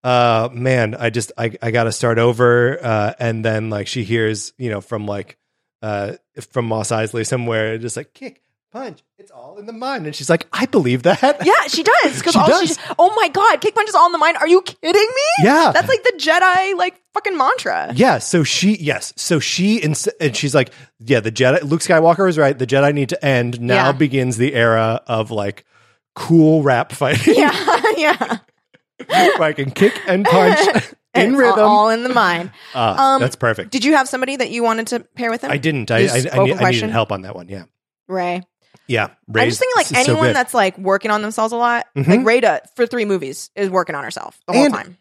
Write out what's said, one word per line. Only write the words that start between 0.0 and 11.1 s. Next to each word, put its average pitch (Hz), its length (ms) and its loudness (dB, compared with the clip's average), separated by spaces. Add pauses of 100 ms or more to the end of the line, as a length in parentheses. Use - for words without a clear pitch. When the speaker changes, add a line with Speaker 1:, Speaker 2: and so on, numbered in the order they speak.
Speaker 1:
uh, 120 480 2
"Man, 120 420 -2
I 117 160 -2
just, 110 280 -6
I, 117 140 -4 (100)
I 117 100 -4
gotta 117 200 0
start 117 260 0
over." 120 680 2
Uh, 110 340 -2
and 113 260 -4
then, 110 260 -2
like, 104 180 -6
she 123 160 -6
hears, 110 540 -2
you 123 120 -8
know, 101 100 -6
from, 104 260 -10
like, 101 300 -10 (460)
uh, 104 300 -6 (400)
from 120 140 -4
Mos 110 240 -4
Eisley 113 360 -4
somewhere, 113 520 -4
just 113 180 -10
like, 120 180 -14
"Kick, - 260 -18 (320)
punch, 226 300 -16 (160)
it's 196 120 -20
all 139 280 -20
in 208 80 -18
the 233 60 -16
mind." 240 340 -8
And 147 80 -10
she's 139 160 -12
like, 165 220 -2
"I 240 140 -2
believe 127 380 0
that." 180 160 2 (240)